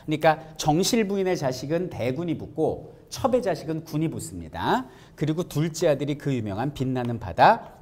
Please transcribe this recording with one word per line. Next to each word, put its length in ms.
그러니까 340
정실 500
부인의 300
자식은 540
대군이 480
붙고 560
첩의 320
자식은 420
군이 240
붙습니다. 760
그리고 280
둘째 460
아들이 280
그 180
유명한 400
빛나는 440
바다 640